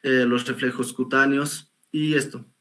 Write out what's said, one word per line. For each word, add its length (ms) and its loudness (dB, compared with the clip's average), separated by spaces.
eh, 260 4
los 180 0
reflejos 460 -2
cutáneos 800 0
y 240 0
esto 300 -2